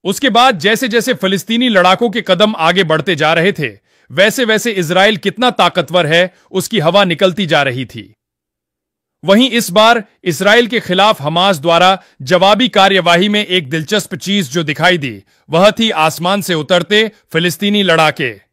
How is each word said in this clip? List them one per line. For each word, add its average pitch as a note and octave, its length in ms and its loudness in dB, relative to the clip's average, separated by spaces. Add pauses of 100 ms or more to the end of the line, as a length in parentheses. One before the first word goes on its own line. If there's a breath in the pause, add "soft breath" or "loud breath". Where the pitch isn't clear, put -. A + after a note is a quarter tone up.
उसके G3+ 260 -2
बाद A#3 300 2
जैसे-जैसे A3+ 540 0
फिलिस्तीनी A3+ 560 -2
लड़ाकों F#3+ 400 2
के G#3 180 -6
कदम G#3 300 2
आगे F3 260 0
बढ़ते D#3 320 -2
जा D#3 180 0
रहे E3+ 180 0
थे, A#2+ 280 -8 (320)
वैसे-वैसे G#3+ 600 0
इसराइल F#3+ 460 0
कितना A3+ 320 -2
ताकतवर F3 580 0
है, F3 260 0 (180 soft breath)
उसकी F#3+ 280 -4
हवा F3 240 2
निकलती F#3 420 0
जा D3 180 0
रही C3 220 -4
थी। A2 280 -20 (1120)
वहीं A3+ 240 4
इस A3 220 -4
बार A3 320 4 (200 soft breath)
इसराइल G3+ 440 2
के G#3+ 120 -4
खिलाफ F#3+ 420 0
हमास E3 380 -2
द्वारा E3+ 440 2 (180 soft breath)
जवाबी F#3+ 480 2
कार्यवाही F#3+ 600 2
में G#3 160 -2
एक F3 240 -4
दिलचस्प E3 460 -4
चीज F#3 360 -4
जो E3 120 -4
दिखाई D#3 340 0
दी, A#2 260 -10 (260)
वह F#3 220 4
थी A3 180 -2
आसमान F3 520 -2
से F3+ 120 -4
उतरते F#3 580 0 (200 soft breath)
फिलिस्तीनी G3 520 -2
लड़ाके। D#3 580 0 (120)